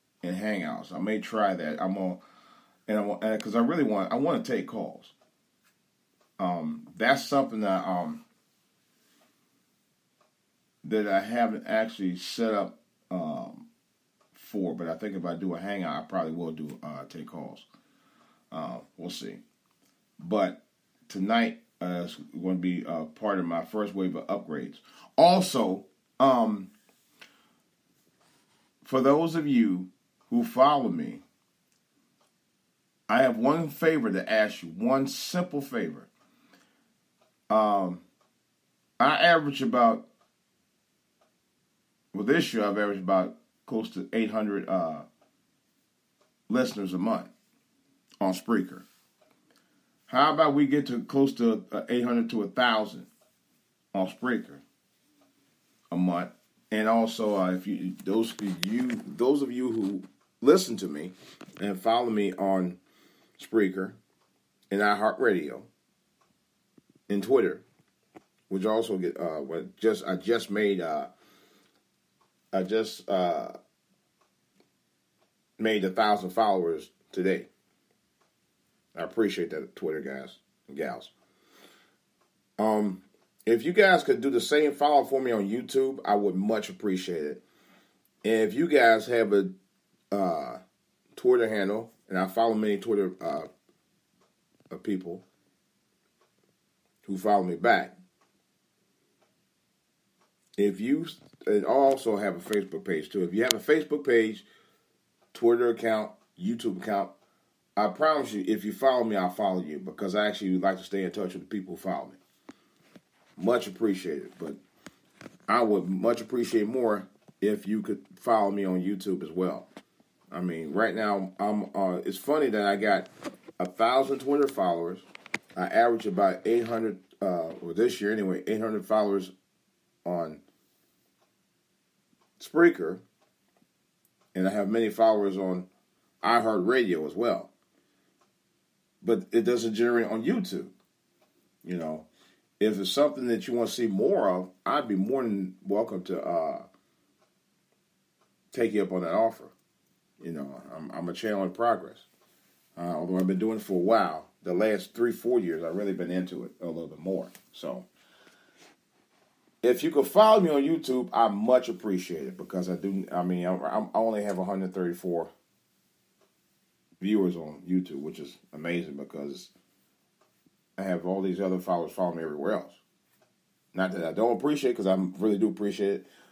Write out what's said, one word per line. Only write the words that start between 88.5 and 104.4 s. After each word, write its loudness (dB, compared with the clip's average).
you 0
guys 6
have 2
a, 4
uh, -2
Twitter 4
handle, -2
and -2
I 2
follow 2
many 2
Twitter, 0
uh, -6
uh, -14
people -6
who -4
follow 2
me -4
back. 2
If 2
you, 0
and 2
I -4
also 4
have -2
a -12
Facebook -4
page -4
too. -2
If -2
you 2
have 2
a -6
Facebook 0
page, 2